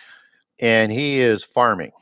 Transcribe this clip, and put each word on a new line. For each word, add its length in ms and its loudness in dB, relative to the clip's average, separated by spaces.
And 320 2
he 300 -4
is 240 0
farming. 580 -2